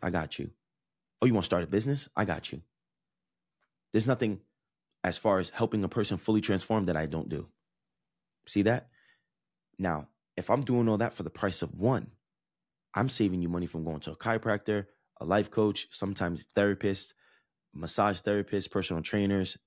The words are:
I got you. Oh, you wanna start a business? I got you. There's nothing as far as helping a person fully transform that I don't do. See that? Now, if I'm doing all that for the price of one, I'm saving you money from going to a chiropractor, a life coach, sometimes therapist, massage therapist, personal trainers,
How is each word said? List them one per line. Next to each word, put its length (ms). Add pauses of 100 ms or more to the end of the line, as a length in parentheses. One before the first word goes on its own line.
I 60
got 280
you. 140 (680)
Oh, 40
you 80
wanna 120
start 180
a 40
business? 500
I 80
got 260
you. 100 (1300)
There's 140
nothing 340 (640)
as 140
far 220
as 100
helping 360
a 40
person 280
fully 240
transform 460
that 100
I 80
don't 240
do. 180 (960)
See 180
that? 260 (880)
Now, 320 (260)
if 140
I'm 140
doing 260
all 80
that 160
for 100
the 60
price 320
of 140
one, 360 (840)
I'm 140
saving 340
you 60
money 200
from 180
going 160
to 100
a 60
chiropractor, 680 (340)
a 40
life 240
coach, 420
sometimes 640
therapist, 580 (600)
massage 460
therapist, 520
personal 300
trainers, 640